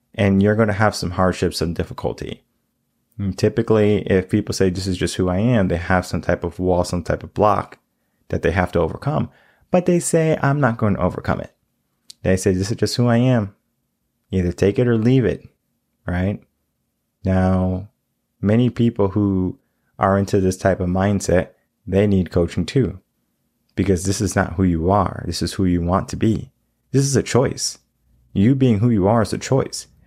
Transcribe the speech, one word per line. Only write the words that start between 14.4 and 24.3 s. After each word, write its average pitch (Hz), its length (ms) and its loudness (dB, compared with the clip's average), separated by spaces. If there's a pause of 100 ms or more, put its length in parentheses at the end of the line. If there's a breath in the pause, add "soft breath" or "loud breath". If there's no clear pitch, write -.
take 98 260 0
it 123 120 2
or 117 80 2
leave 123 260 2
it," - 240 -2 (580)
right? 92 380 -4 (800)
Now, 92 640 0 (540)
many 113 280 2
people 113 420 0
who 95 460 0 (400)
are 98 200 2
into 98 240 0
this 92 160 0
type 92 240 0
of 90 80 -2
mindset, 92 640 0 (360)
they 95 200 2
need 95 220 2
coaching 87 360 0
too, 95 340 -2 (800)
because 92 280 0
this 98 160 -2
is 98 160 -2